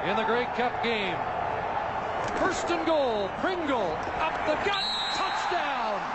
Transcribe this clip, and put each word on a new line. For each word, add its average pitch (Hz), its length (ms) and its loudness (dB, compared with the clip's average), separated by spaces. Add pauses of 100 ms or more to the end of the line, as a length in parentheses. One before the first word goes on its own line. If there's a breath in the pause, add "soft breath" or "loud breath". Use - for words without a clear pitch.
in 196 120 0
the 220 80 0
Grey 233 220 2 (100)
Cup 233 260 0
game. 208 340 0 (1200)
First - 320 2
and 330 160 2
goal. 240 440 2 (100)
Pringle 269 560 0 (240)
up 320 140 0 (120)
the 302 80 2 (140)
gut. 392 160 0 (300)
Touchdown. 302 840 0 (140)